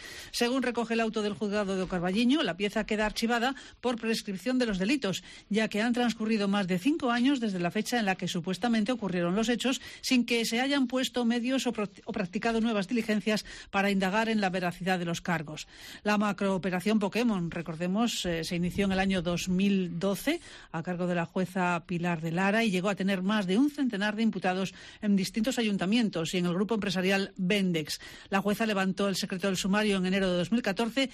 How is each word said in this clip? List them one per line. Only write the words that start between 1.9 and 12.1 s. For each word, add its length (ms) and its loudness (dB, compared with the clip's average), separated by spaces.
la 140 -2
pieza 300 -2
queda 200 0
archivada 480 0
por 200 -2
prescripción 580 -2
de 80 2
los 120 0
delitos, 440 0
ya 200 2
que 120 -2
han 120 2
transcurrido 560 0
más 180 2
de 140 0
cinco 320 2
años 260 4
desde 220 -2
la 100 0
fecha 300 0
en 60 0
la 100 2
que 100 -4
supuestamente 640 0
ocurrieron 460 0
los 120 2
hechos, 320 0
sin 260 2
que 180 0
se 160 0
hayan 280 2
puesto 360 0
medios 440 0
o 40 2
pro-, 160 -4
o 80 -8